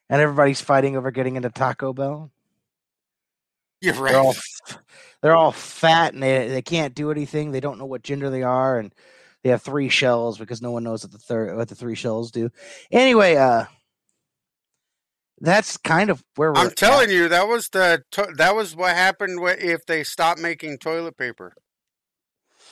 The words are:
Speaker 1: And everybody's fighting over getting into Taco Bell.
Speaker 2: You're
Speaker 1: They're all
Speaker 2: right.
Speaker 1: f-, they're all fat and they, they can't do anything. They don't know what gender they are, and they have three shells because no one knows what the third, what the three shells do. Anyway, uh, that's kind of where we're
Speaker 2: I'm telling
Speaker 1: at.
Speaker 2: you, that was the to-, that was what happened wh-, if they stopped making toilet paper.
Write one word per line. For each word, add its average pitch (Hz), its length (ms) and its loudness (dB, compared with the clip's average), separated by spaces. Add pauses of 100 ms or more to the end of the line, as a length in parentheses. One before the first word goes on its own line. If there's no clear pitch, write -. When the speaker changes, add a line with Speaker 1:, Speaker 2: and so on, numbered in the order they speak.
Speaker 1:
And 139 120 2
everybody's 143 400 2
fighting 139 360 0
over 131 140 -6
getting 131 260 -4
into 123 140 -6
Taco 131 420 -4
Bell. 143 380 -8 (1500)
Speaker 2:
You're 180 140 0
Speaker 1:
They're 131 240 2
all 135 100 6
Speaker 2:
right. 123 80 0 (320)
Speaker 1:
f-, - 100 -18 (440)
they're 156 140 6
all 160 160 4
fat 165 600 0
and 139 100 -10
they, 131 260 0
they 127 140 -4
can't 151 320 -4
do 147 160 -6
anything. 151 400 -6
They 131 100 -6
don't 135 180 -8
know 135 80 -12
what 131 160 -10
gender 139 280 -6
they 131 120 -4
are, 127 360 0
and 104 160 -8 (480)
they 131 80 2
have 120 120 2
three 139 260 -4
shells 120 500 0
because 113 220 -12
no 123 100 -10
one 117 140 -6
knows 113 180 -8
what 90 100 -20
the 107 60 -20
third, 110 380 -6
what 113 120 -6
the 107 60 -18
three 117 200 -12
shells 113 360 -6
do. 117 200 -4 (400)
Anyway, 220 460 6
uh, 123 280 4 (1800)
that's 190 380 0
kind 196 320 2
of 143 120 -2 (140)
where 151 160 2
we're 147 80 2
Speaker 2:
I'm 185 120 2
telling 247 360 4
Speaker 1:
at. 190 60 0
Speaker 2:
you, 175 140 4
that 180 200 2
was 233 220 -2
the 175 420 2
to-, 190 240 -4
that 170 180 4
was 190 220 -4
what 180 180 0
happened 185 460 0
wh-, 180 220 0
if 170 240 -2
they 160 180 -2
stopped 165 360 0
making 156 380 -8
toilet 165 380 -6
paper. 110 380 -10 (1160)